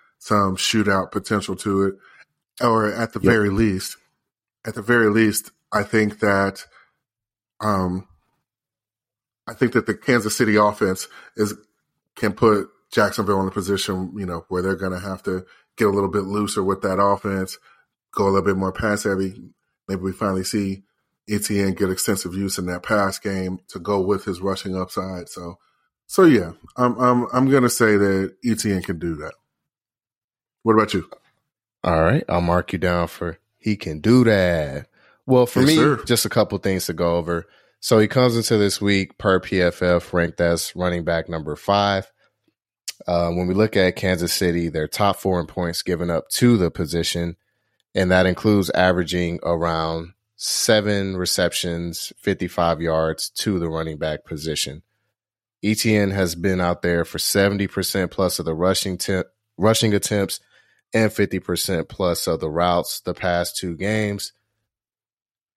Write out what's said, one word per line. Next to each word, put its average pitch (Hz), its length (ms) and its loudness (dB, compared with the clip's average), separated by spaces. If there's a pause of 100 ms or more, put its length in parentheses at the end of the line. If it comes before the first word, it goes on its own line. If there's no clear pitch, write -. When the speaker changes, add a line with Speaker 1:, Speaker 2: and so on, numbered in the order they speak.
(180)
Speaker 1:
some 98 400 0
shootout 101 540 0
potential 101 460 -4
to 98 260 0
it, 95 120 0 (640)
or 113 320 2
at 113 220 -4
the 113 60 -6
Speaker 2:
Yep. 95 120 4
Speaker 1:
very 107 200 4
least, 98 460 0 (680)
at 113 80 -8
the 120 80 -8
very 113 280 4
least, 107 420 2 (200)
I 104 120 0
think 107 380 0
that, 98 440 0 (920)
um, 95 480 -2 (1400)
I 101 60 -14
think 120 200 0
that 117 120 2
the 107 80 -2
Kansas 107 420 0
City 110 200 2
offense 104 520 2 (300)
is, 104 160 0 (640)
can 104 180 -2
put 104 360 2 (220)
Jacksonville 101 500 0
in 95 60 0
a 92 40 -2
position, 95 640 -4
you 98 80 -8
know, 85 240 -8
where 90 140 -2
they're 95 120 0
gonna 92 240 -6
have 95 240 -10
to 92 220 -4 (320)
get 107 100 2
a 101 40 4
little 98 180 0
bit 98 140 -2
looser 101 400 -4
with 95 180 -2
that 98 200 0
offense, 98 560 -2 (560)
go 101 120 0
a 98 60 4
little 98 100 2
bit 95 160 0
more 95 140 -2
pass 104 320 -2
heavy. 98 380 -4 (460)
Maybe 95 140 -6
we 95 100 -4
finally 95 320 -4
see 98 400 -4 (440)
E 104 120 -2
T - 200 -2
N 95 140 0
get 92 160 -2
extensive 92 440 -2
use 98 240 -4
in 92 100 -6
that 90 160 -8
pass 101 360 0
game 92 400 -6 (100)
to 95 100 -12
go 101 200 0
with 95 260 0
his 90 160 -6
rushing 95 340 -4
upside. 92 540 -8
So, 90 300 -14 (480)
so - 160 4
yeah, 104 280 6 (260)
I'm, 123 220 0
I'm, 123 340 2
I'm 131 160 2
gonna 127 200 4
say 107 280 4
that 95 460 2
E 113 120 2
T 104 160 -2
N 92 100 0
can 85 180 -6
do 85 160 -4
that. 76 180 -12 (1300)
What 110 100 4
about 107 200 4
you? 90 160 -4 (720)
Speaker 2:
All 82 180 4
right, 107 280 4
I'll 87 120 4
mark 87 320 2
you 87 60 -4
down 87 280 0
for - 320 -8 (180)
he 107 180 -2
can 78 260 -8
do 123 240 6
that. 85 640 2 (380)
Well, 123 200 6
for 127 160 0
Speaker 1:
Yes, 135 60 6
Speaker 2:
me, 156 80 4
Speaker 1:
sir. 123 300 2
Speaker 2:
just 117 200 0
a 98 40 -4
couple 104 280 0
things 95 300 -2
to 90 60 -6
go 85 220 0
over. 85 320 -4 (320)
So - 180 4
he 107 100 6
comes 127 300 2
into 113 200 2
this 101 220 2
week 101 380 0
per 95 220 2
P 92 220 0
F 87 200 0
F 87 320 0
ranked 85 280 0
as 85 340 0
running 87 280 -2
back 82 240 -2
number 78 280 -8
five. 101 560 0 (960)
Uh, 87 240 0
when 90 160 -2
we 92 80 -2
look 107 200 0
at 92 200 4
Kansas 90 360 -2
City, 85 380 0
they're 78 180 -4
top 101 300 0
four 92 220 -2
in 80 80 -6
points 85 340 -6
given 87 300 -4
up 80 180 -4
to 120 280 4
the 87 120 2
position, 85 680 -4 (600)
and 92 160 2
that 92 160 6
includes 98 440 2
averaging 87 720 0
around 82 720 -2 (220)
seven 101 800 0
receptions, 85 1000 -4
fifty-five 85 600 -2
yards 80 520 -2
to 101 260 -2
the 85 120 -4
running 80 280 -6
back 78 280 -6
position. 76 580 -8 (800)
E 107 100 2
T 110 220 2
N 101 160 2
has 92 240 -2
been 90 260 0
out 87 220 -2
there 85 200 0
for - 140 -8
seventy 98 480 0
percent 92 460 -4
plus 92 260 -2
of 82 80 -8
the 80 80 -2
rushing 92 460 0
te-, 92 240 -2 (340)
rushing 107 380 2
attempts 98 440 -2 (540)
and 110 180 2
fifty 98 280 -2
percent 87 500 -4
plus 87 380 -2
of 82 120 0
the 78 120 -6
routes 87 480 0
the 87 160 -8
past 87 420 -4
two 85 180 -8
games. 104 560 -4 (1300)